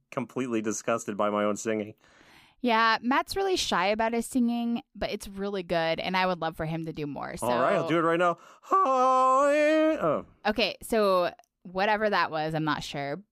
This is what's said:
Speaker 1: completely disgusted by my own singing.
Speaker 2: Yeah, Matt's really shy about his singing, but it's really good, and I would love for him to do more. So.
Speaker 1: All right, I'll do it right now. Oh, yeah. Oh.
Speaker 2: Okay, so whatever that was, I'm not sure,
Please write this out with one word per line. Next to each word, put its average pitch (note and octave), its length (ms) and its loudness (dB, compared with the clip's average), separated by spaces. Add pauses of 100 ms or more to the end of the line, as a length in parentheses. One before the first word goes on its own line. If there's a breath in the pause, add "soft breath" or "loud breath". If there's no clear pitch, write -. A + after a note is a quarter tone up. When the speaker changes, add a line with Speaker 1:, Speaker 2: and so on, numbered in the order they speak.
(100)
Speaker 1:
completely B2 520 -4
disgusted A2 540 -4
by G#2 140 0
my G#2 140 2
own G#2 120 0
singing. G#2+ 380 -4 (680 loud breath)
Speaker 2:
Yeah, A3+ 420 2
Matt's C#4 340 -2
really G4 200 0
shy F#3 320 0
about A3+ 260 0
his A#3 120 -2
singing, A#3 560 -2 (120)
but G3 160 -6
it's G3+ 180 -8
really G3 340 -6
good, E3 380 0
and F#3 160 -2
I F#3 100 2
would F3+ 140 -2
love D#3+ 160 -6
for E3 100 -6
him D#3+ 200 -6
to D#3+ 60 -8
do D#3 140 -8
more. B2+ 300 -8
So. - 100 -6
Speaker 1:
All B2 140 2
right, D#3 140 4
I'll E3+ 140 0
do E3 100 2
it E3+ 40 2
right E3 160 2
now. F3 200 2 (340 loud breath)
Oh, C4 800 4
yeah. D#4 520 2
Oh. C3 200 0 (220)
Speaker 2:
Okay, G#3+ 360 0
so G3 480 2 (320)
whatever G#3 480 0
that F3+ 200 2
was, D#3+ 240 -4
I'm D#3 100 -2
not D3 180 -2
sure, C#3+ 380 -8 (120)